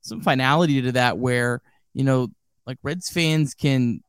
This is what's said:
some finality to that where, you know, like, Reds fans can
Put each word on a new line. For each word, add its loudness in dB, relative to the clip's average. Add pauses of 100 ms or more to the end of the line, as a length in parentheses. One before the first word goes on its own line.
some -12
finality 2
to -2
that 2
where, -2 (320)
you -2
know, 2 (380)
like, -12
Reds -8
fans 0
can 0